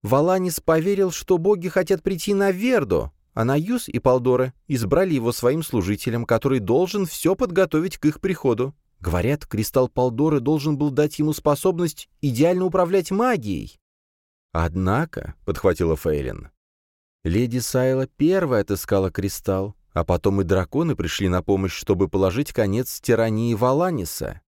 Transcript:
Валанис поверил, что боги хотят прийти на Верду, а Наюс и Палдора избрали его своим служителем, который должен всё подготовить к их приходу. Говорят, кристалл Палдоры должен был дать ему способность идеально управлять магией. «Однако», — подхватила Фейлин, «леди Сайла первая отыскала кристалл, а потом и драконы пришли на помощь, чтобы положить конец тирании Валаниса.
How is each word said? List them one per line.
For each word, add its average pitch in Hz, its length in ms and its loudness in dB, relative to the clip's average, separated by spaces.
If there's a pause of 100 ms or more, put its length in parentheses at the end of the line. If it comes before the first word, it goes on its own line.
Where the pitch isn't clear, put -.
Валанис 170 580 0
поверил, 185 500 0
что - 260 0
боги 180 300 0
хотят 185 340 0
прийти 196 320 -2
на 196 180 2
Верду, 180 600 0 (220)
а 113 120 0
Наюс 165 440 0
и - 100 -4
Палдора 127 540 2 (140)
избрали 147 480 2
его 117 160 0
своим 147 320 0
служителем, 110 640 -2
который 131 340 2
должен 175 460 0
всё 170 300 0
подготовить 180 640 0
к - 80 -4
их 151 160 0
приходу. 135 540 -2 (240)
Говорят, 90 460 0
кристалл 120 440 0
Палдоры 131 500 0
должен 147 380 0
был 143 140 0
дать 147 280 0
ему 151 140 0
способность 165 760 -2 (120)
идеально 160 440 2
управлять 180 460 0
магией. 165 680 -2 (720)
«Однако», — 92 840 -2 (120)
подхватила 87 500 2
Фейлин, 73 560 -4 (720)
«леди 113 340 0
Сайла 131 500 0
первая 156 540 2
отыскала 95 500 0
кристалл, 98 640 -4 (180)
а 87 100 -2
потом 98 380 0
и - 20 2
драконы 95 520 0
пришли 87 320 -4
на 90 140 0
помощь, 95 320 0
чтобы 95 340 0
положить 95 460 0
конец 110 480 -2
тирании 113 540 0
Валаниса. 127 840 -2 (100)